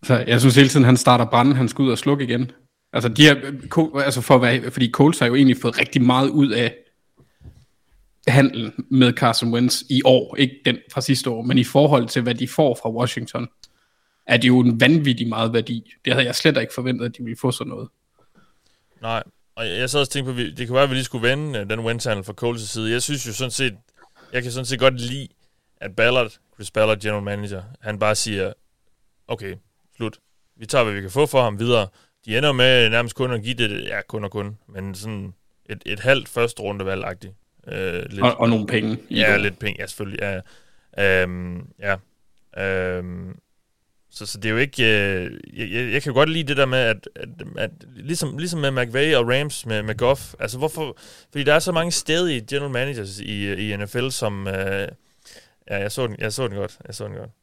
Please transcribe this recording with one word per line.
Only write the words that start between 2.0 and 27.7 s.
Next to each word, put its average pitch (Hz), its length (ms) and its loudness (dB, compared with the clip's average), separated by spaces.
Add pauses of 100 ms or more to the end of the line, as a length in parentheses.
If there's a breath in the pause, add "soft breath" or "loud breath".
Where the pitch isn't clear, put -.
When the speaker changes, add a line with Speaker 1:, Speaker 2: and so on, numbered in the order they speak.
Speaker 1:
igen. 123 280 -2 (420)
Altså, 120 160 0
de 117 140 2
her, 139 280 6 (180)
ko-, 160 300 0
altså 135 220 0
for 135 140 6
at 123 60 8
være, 123 300 2
fordi 123 200 0
Colts 151 280 4
har 127 60 2
jo 120 100 2
egentlig 131 260 6
fået 117 180 -2
rigtig - 220 2
meget 127 280 4
ud 143 200 2
af 117 260 -2 (1500)
handlen 120 460 4 (180)
med 127 220 6
Carson 117 400 0
Wentz 120 360 2
i 139 160 2
år, 131 300 4
ikke 131 200 2 (100)
den 120 120 0 (140)
fra 131 100 -6
sidste 131 280 0
år, 113 120 -4
men 123 160 2
i 123 60 4
forhold 139 440 4
til, 131 140 -2
hvad 120 140 -2
de 123 120 -4
får 139 340 0
fra 113 100 -4
Washington, 123 560 -4 (800 soft breath)
er 127 100 4
det 120 100 4
jo 127 120 8
en 120 220 4
vanvittig 131 460 4
meget 113 260 -2
værdi. 117 400 -4 (120)
Det 123 80 0
havde 131 120 2
jeg 120 100 -4
slet 147 260 2
ikke 113 120 -8
forventet, 123 320 -4
at 120 120 -8
de 127 60 -12
ville 113 140 -10
få 127 140 -2
sådan - 180 -8
noget. - 200 -12 (1120)
Speaker 2:
Nej, 113 220 -4 (320)
og 113 140 -8
jeg, 90 100 -4
jeg 127 100 -2
sad 143 100 0
også 135 100 -4
og - 40 -10
tænkte 131 200 -6
på, - 20 -6
vi, 117 160 -6
det 113 160 -10
kunne 123 80 -4
være, 135 80 4
at 143 60 2
vi 131 60 -2
lige 131 80 -2
skulle 120 260 -2
vende, 143 300 -2
øh, 101 100 -8
den 110 100 -2
Wentz-handel 113 440 -4
fra 104 100 -12 (100)
Colts' 117 240 -4
side. 110 240 -4
Jeg 123 100 0
synes 131 260 -6
jo 110 60 -8
sådan 120 180 -6
set, 117 260 -4 (560 soft breath)
jeg 123 100 -2
kan 123 80 -8
sådan 127 140 -6
set 127 140 -4
godt 131 220 4
lide, 127 260 -8 (540)
at 98 140 -12
Ballard, 120 360 2 (240)
Chris 104 160 -14
Ballard, 110 280 2
general 104 240 -4
manager, 101 380 -8 (200)